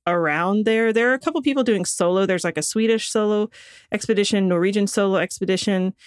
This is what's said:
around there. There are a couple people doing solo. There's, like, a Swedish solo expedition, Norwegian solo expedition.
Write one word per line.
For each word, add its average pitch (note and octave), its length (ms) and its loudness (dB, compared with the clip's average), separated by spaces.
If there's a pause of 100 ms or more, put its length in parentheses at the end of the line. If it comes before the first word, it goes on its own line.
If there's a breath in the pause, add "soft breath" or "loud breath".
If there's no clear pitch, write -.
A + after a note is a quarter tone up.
around F3 580 0
there. A3+ 280 2
There A#3 180 2
are C4 40 2
a C4+ 40 -2
couple D#4+ 240 -2
people C4+ 200 0
doing G3+ 220 0
solo. F#3 420 0
There's, F3+ 180 0
like, E3+ 140 -4
a D#3 40 -2
Swedish A3 480 0
solo G#3+ 400 0 (400 loud breath)
expedition, G3+ 580 0
Norwegian G3 380 2
solo G3 320 0
expedition. F#3 760 -2 (120 loud breath)